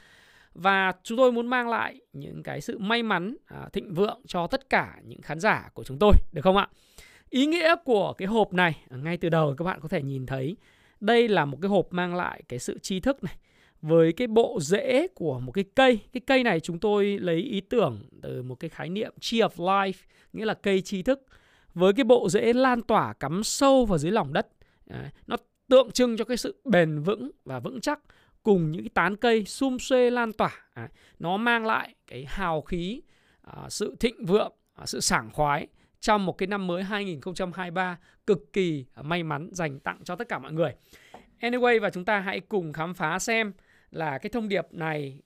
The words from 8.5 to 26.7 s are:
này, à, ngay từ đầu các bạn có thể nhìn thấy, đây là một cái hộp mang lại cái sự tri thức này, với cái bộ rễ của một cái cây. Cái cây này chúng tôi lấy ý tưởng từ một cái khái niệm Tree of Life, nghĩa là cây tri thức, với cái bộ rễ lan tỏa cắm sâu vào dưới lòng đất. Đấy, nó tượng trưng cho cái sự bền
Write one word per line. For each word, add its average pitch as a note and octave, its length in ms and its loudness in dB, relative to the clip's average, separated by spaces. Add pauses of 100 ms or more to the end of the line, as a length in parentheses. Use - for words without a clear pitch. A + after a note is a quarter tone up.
này, F3 260 2 (120)
à, B2+ 60 -14
ngay D#3+ 200 -6
từ F3 120 -2
đầu D#3 300 2
các E3 60 -4
bạn F#3 160 -4
có D#3 80 -12
thể E3+ 140 -2
nhìn C3+ 240 -6
thấy, C3+ 300 -6 (440)
đây A#3 280 4
là F3 160 4
một C#3 180 -6
cái G3 60 -2
hộp G3 220 4
mang F3 240 -4
lại - 340 -6
cái B2 100 -8
sự - 200 -8
tri F#3 220 -6
thức C4+ 240 -2
này, - 100 -8 (480)
với E3 300 6
cái B3 140 -2
bộ A3+ 360 2
rễ B3 460 0
của B2+ 320 -6
một B2+ 120 -10
cái G3 120 -2 (100)
cây. B3+ 260 6 (120)
Cái B3+ 140 -8
cây C4 180 2
này F3 160 2
chúng E3+ 180 -8
tôi G3+ 400 0
lấy E3+ 180 -2
ý F#3+ 240 -2
tưởng D#3 480 0 (140)
từ C3 200 -8
một B2+ 120 -10
cái D#3+ 160 -12
khái C#3+ 180 -12
niệm G3+ 320 -6
Tree A3+ 200 -2
of F3+ 80 4
Life, F#3+ 580 -2 (260)
nghĩa G3+ 120 -8
là G#3+ 100 -2
cây F#3+ 280 0
tri F#3 200 -6
thức, C4+ 240 0 (480)
với F#3 180 6
cái B3 120 4
bộ A#3+ 240 6
rễ G#3+ 240 2
lan B3 300 2
tỏa D#3 300 0
cắm E3 320 -4
sâu C4+ 420 4
vào F3+ 120 2
dưới D#3+ 140 0
lòng E3 200 -2
đất. G3 160 -2 (380)
Đấy, C3 220 -14 (180)
nó - 100 -4 (320)
tượng B3+ 220 8
trưng A#3+ 260 2
cho A3 80 -2
cái B3 120 -4
sự - 280 -8
bền E3 380 2